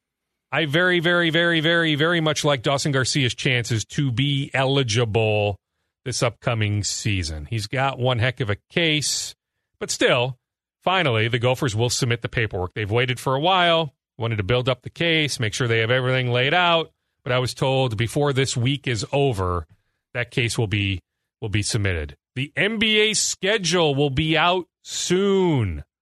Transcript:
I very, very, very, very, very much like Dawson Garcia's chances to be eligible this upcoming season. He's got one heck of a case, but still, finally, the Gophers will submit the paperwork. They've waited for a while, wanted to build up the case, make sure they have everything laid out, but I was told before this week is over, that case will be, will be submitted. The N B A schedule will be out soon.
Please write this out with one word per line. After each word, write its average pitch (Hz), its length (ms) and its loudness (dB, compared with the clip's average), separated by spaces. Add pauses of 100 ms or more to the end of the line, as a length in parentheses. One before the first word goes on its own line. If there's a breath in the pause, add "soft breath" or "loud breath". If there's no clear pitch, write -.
(520)
I 156 140 0
very, 175 340 2
very, 170 300 2
very, 170 300 2
very, 165 360 2
very 165 240 2
much 156 240 0
like 143 180 2
Dawson 139 300 0
Garcia's 131 420 0
chances 120 520 -2
to 139 260 -2
be 139 420 -2
eligible 110 1040 0 (480)
this 127 180 -4
upcoming 107 600 -2
season. 82 640 -4
He's 107 200 -6
got 131 300 -2
one 123 200 0
heck 123 220 -2
of 104 100 -2
a 98 60 0 (140)
case, 156 640 -2 (440)
but - 120 -8
still, 131 460 2 (460)
finally, 139 460 2
the 120 100 0
Gophers 123 380 0
will 120 140 0
submit 120 320 -2
the 123 60 -6
paperwork. 101 460 -4
They've 104 160 -6
waited 123 300 0
for 135 160 0
a 143 40 -2
while, 170 540 2 (240)
wanted 117 180 -2
to 101 60 -2
build 123 260 0
up 127 140 -2
the - 80 -12
case, 160 500 0
make 107 140 -2
sure 127 140 -2
they 113 100 2
have 113 140 2
everything 127 400 0
laid 127 220 2
out, 170 360 2 (340)
but 123 80 -2
I 127 60 2
was 127 160 -2
told 131 420 0
before 143 360 0
this 131 240 0
week 135 320 -2
is 110 240 -4
over, 95 540 0 (460)
that 120 200 -6
case 120 260 -2
will 113 80 0
be, 98 340 -2 (400)
will 110 80 -8
be 104 140 0
submitted. 90 540 -4 (180)
The 139 220 -6
N 202 240 -2
B 220 180 2 (120)
A 202 40 -4
schedule 175 800 0
will 143 160 2
be 156 260 0
out 175 300 2 (160)
soon. 175 1000 0 (180)